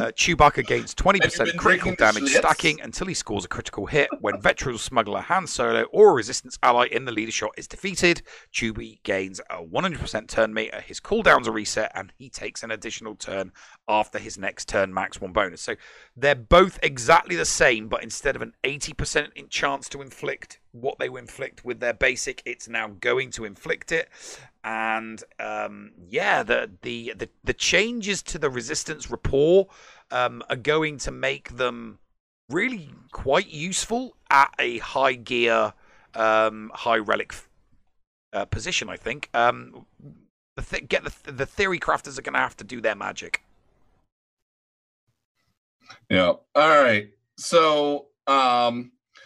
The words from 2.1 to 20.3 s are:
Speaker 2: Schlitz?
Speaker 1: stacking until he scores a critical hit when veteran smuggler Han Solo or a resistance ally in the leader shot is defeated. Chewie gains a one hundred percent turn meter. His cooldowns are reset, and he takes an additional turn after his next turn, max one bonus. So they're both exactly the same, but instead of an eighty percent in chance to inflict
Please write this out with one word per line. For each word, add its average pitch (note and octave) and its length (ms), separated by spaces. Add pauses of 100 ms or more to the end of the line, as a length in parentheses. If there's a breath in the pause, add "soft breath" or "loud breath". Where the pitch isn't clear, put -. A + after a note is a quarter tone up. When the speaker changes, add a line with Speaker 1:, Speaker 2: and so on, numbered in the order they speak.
Speaker 2:
Schlitz? - 60
Speaker 1:
stacking D#3 420
until F#3 260
he F3+ 80
scores G2+ 300
a - 40
critical - 380
hit C#3+ 220 (120)
when G2+ 200
veteran B2 380
smuggler G#2 420
Han E3+ 260
Solo A#2 360 (100)
or G3+ 180
a D#3 40
resistance B2 480
ally B2 240
in B2+ 180
the B2 80
leader A2 180
shot - 260
is - 120
defeated. F3 540 (300 loud breath)
Chewie A2+ 520
gains F#2+ 360 (100)
a F2 120
one G2 220
hundred F3 160
percent - 280
turn A2 260
meter. A2 260
His - 180
cooldowns F3 480
are A2 60
reset, A2 420
and F#2+ 240
he C3+ 120
takes - 320
an A2+ 80
additional A2 440
turn F#2+ 380 (340 loud breath)
after G#2+ 320
his G#2+ 200
next - 300
turn, F#2+ 240
max F#2+ 280
one F#2+ 120
bonus. F#2 280
So A2+ 160 (400 loud breath)
they're C#3 180
both E3+ 480
exactly E3 540
the D#3+ 80
same, A#2 440
but A#2 140
instead B2+ 320
of B2 80
an A#2 120 (100)
eighty C#3+ 300
percent D3+ 420
in C#3 120
chance C#3 420
to C#3 120
inflict - 560 (140)